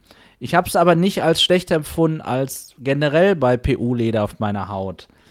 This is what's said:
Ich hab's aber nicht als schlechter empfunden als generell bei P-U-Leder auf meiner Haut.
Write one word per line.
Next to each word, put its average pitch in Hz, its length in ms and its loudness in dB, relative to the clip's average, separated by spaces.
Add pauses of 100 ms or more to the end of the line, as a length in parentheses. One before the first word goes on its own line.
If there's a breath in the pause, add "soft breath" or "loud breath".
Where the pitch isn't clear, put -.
(380 soft breath)
Ich - 160 -6
hab's 180 220 0
aber 175 180 4
nicht 180 280 0
als 160 200 2
schlechter 180 320 2
empfunden 160 460 -2
als - 580 -6
generell 147 580 2
bei 127 200 2
P-U-Leder 117 680 0
auf - 160 -8
meiner 101 280 -4
Haut. 95 400 -10 (220 soft breath)